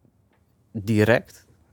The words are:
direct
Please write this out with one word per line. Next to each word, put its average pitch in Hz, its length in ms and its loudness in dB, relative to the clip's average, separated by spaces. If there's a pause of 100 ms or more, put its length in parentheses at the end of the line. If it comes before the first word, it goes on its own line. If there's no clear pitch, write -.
(720)
direct 107 760 -2 (260)